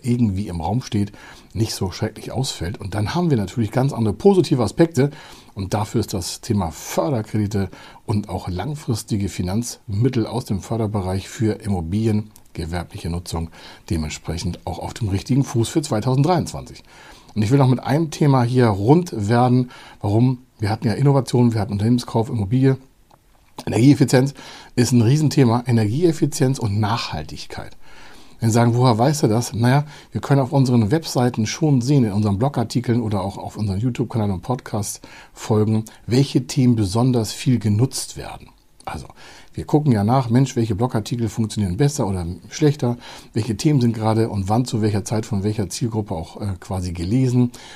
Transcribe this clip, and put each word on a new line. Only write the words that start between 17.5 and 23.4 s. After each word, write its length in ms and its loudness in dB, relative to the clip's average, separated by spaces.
will 80 6
noch 100 6
mit 120 4
einem 300 0
Thema 320 4
hier 240 4
rund 500 4
werden, 540 2
warum, 400 2
wir 100 -2
hatten 180 -2
ja 60 2
Innovation, 640 4
wir 80 0
hatten 100 -4
Unternehmenskauf, 560 0
Immobilie. 480 2